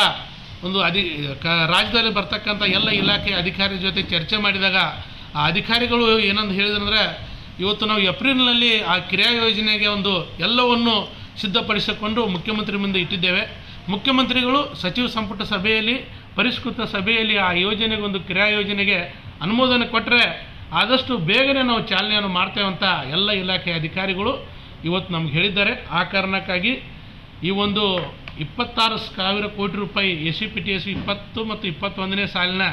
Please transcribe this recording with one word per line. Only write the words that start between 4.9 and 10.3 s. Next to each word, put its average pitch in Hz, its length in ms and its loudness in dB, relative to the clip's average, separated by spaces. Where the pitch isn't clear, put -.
ಆ 147 100 2
ಅಧಿಕಾರಿಗಳು 226 760 4
ಏನಂತ 202 320 2
ಹೇಳಿದ್ರಂದ್ರೆ, 202 680 0
ಇವತ್ತು 208 260 0
ನಾವು 214 140 2
ಏಪ್ರಿಲ್‌ನಲ್ಲಿ 240 840 4
ಆ 185 160 2
ಕ್ರಿಯಾ 220 460 2
ಯೋಜನೆಗೆ 214 440 2
ಒಂದು 196 520 0